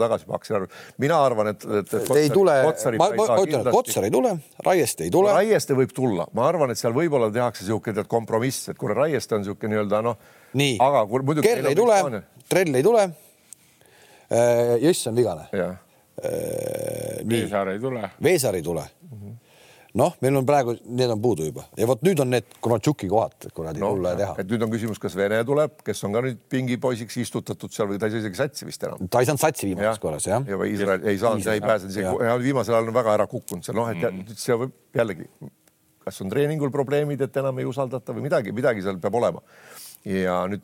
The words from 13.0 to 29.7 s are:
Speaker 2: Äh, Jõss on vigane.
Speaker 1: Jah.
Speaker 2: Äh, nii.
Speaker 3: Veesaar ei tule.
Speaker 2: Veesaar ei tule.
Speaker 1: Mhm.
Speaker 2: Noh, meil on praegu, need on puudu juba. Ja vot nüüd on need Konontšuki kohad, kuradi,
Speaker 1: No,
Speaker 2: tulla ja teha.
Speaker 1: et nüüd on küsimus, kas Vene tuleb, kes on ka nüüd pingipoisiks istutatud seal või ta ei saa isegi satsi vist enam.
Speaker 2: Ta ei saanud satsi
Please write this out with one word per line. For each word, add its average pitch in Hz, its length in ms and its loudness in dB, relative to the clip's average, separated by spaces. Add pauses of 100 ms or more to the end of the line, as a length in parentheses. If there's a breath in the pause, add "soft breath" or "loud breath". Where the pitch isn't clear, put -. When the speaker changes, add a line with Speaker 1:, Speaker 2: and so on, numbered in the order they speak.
Speaker 2:
Äh, 120 560 4
Jõss 175 240 2
on 110 80 -4
vigane. 90 400 0
Speaker 1:
Jah. 90 200 -2 (420 soft breath)
Speaker 2:
Äh, - 1080 -6
nii. 110 220 0
Speaker 3:
Veesaar 98 260 -2
ei 101 80 -6
tule. 120 300 -6 (140)
Speaker 2:
Veesaar 131 360 2
ei 78 60 -6
tule. 82 180 -4 (240)
Speaker 1:
Mhm. 107 280 -16 (640 soft breath)
Speaker 2:
Noh, 160 140 4 (100)
meil 135 160 2
on 131 80 0
praegu, 131 300 2 (180)
need 123 160 2
on 110 120 0
puudu 95 260 0
juba. 71 160 -10 (160)
Ja 113 100 2
vot 127 160 0
nüüd 185 160 4
on 127 80 0
need 120 160 0 (160)
Konontšuki 117 480 0
kohad, - 460 0
kuradi, 80 260 -6
Speaker 1:
No, 98 140 0
Speaker 2:
tulla 90 160 0
ja 87 80 -2
teha. 95 240 -2
Speaker 1:
et 92 80 -8
nüüd 113 100 0
on 113 80 0
küsimus, 110 320 -4
kas 90 160 -6
Vene 101 300 2
tuleb, 151 360 0
kes - 220 -6
on 101 80 -2
ka 120 80 0
nüüd 127 160 -4 (160)
pingipoisiks 123 720 -2
istutatud 107 500 -8
seal 104 160 -2
või 101 80 -4
ta 107 80 -2
ei 107 80 -2
saa 113 80 -4
isegi 104 160 -8
satsi 123 300 -6
vist - 180 -12
enam. - 240 -6
Speaker 2:
Ta 123 140 4
ei 143 80 4
saanud 139 100 -2
satsi 160 300 0